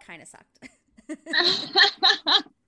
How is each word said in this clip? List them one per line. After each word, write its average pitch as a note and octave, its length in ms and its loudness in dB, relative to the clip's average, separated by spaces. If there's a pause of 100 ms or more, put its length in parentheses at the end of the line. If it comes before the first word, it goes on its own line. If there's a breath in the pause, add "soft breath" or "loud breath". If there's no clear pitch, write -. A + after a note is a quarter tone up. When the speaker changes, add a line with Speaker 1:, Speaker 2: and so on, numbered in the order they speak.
Speaker 1:
kinda E3+ 200 -20
sucked. - 420 -20 (400)
<laughs> - 20 -20
Speaker 2:
<laughs> F4 1400 0 (140)